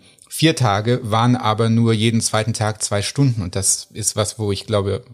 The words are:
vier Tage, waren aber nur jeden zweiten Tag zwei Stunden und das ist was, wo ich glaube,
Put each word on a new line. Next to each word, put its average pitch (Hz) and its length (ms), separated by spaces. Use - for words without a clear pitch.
vier 156 260
Tage, 113 480
waren 113 320
aber 107 340
nur 113 240
jeden 113 260
zweiten 110 340
Tag 107 280
zwei 101 220
Stunden 123 400
und 92 120
das - 380
ist - 220
was, 107 240
wo 104 120
ich 95 140
glaube, 101 380